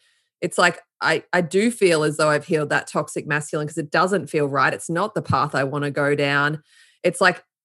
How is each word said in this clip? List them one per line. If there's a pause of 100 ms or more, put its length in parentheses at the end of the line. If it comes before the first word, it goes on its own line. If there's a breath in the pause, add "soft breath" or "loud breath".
(400)
It's
like, (220)
I,
I
do
feel
as
though
I've
healed
that
toxic
masculine
'cause
it
doesn't
feel
right.
It's
not
the
path
I
wanna
go
down. (400 soft breath)
It's
like, (220)